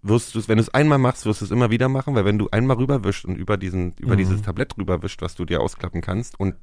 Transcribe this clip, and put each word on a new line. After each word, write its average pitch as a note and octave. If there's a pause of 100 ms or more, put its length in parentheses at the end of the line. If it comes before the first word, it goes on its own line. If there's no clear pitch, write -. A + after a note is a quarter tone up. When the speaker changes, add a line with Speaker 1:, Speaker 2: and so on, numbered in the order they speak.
Speaker 1:
wirst A2+
du's, A2
wenn A2
du's A2
einmal C#3+
machst, B2+
wirst G#2+
du's G2
immer A#2
wieder A#2+
machen, C3+
weil G#2+
wenn G#2
du G#2
einmal B2
rüberwischst A#2+
und F#2
über G2+
diesen, F#2
über A#2+
Speaker 2:
Mhm. G#2
Speaker 1:
dieses F#2+
Tablett G2+
rüberwischst, F2+
was E2
du F2
dir E2
ausklappen E2+
kannst, G2
und F#2+